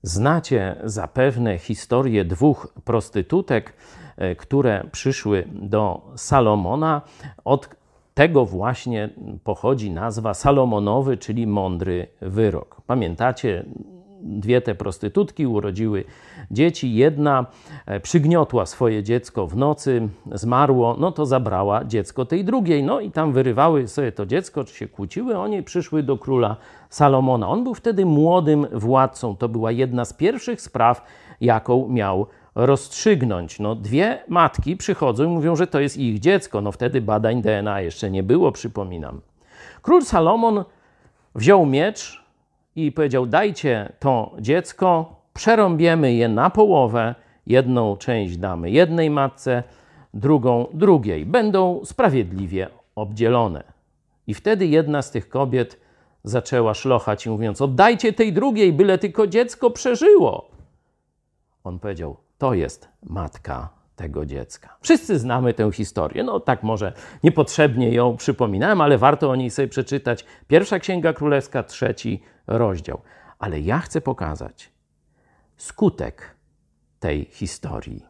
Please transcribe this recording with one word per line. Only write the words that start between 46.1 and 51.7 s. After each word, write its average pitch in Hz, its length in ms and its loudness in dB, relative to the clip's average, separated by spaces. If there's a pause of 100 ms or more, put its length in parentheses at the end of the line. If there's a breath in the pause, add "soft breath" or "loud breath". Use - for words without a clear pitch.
je 117 140 2
na 120 220 2
połowę, 123 640 2 (320 soft breath)
jedną 120 500 2
część 98 400 -4
damy 87 340 -4
jednej 160 400 4
matce, 135 520 -2 (520 soft breath)
drugą 123 580 2
drugiej. 123 540 2
Będą 190 580 0